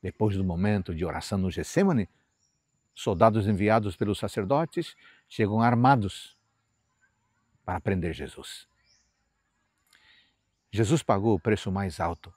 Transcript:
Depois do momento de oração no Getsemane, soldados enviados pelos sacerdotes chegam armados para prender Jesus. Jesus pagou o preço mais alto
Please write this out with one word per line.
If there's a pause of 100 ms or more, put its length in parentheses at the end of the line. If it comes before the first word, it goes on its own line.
Depois
do
momento
de
oração
no
Getsemane, (840)
soldados
enviados
pelos
sacerdotes (320)
chegam
armados (1300)
para
prender
Jesus. (2000)
Jesus
pagou
o
preço
mais
alto